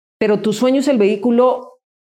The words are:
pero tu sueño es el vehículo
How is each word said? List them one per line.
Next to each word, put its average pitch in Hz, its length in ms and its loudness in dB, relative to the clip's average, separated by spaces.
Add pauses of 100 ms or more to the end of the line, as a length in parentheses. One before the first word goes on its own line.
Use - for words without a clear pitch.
(180)
pero 208 220 0
tu 214 120 -2
sueño 254 280 0
es 277 80 -2
el 269 100 0
vehículo 226 800 0 (300)